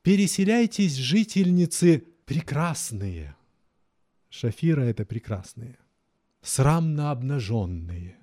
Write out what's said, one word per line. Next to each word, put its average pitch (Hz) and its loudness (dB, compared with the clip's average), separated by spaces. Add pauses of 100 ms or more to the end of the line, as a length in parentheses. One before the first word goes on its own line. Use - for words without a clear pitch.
«переселяйтесь, 202 2
жительницы 175 2 (220)
прекрасные». 107 -6 (960)
Шафира — 147 -2
это 110 -2
прекрасные. 113 -10 (640)
«Срамно 147 0
обнажённые». 95 -4